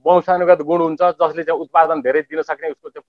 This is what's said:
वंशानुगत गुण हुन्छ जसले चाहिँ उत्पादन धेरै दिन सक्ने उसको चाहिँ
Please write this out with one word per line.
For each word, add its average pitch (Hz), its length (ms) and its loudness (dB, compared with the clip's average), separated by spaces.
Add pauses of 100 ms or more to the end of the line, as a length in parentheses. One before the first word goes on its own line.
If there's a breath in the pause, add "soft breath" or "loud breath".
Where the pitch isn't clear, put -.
वंशानुगत 180 560 2
गुण 165 200 0
हुन्छ 160 220 -2
जसले 165 400 0
चाहिँ 156 180 -4
उत्पादन 160 400 0
धेरै 135 200 0
दिन 156 200 -8
सक्ने 156 280 -8
उसको 147 200 -14
चाहिँ 143 200 -20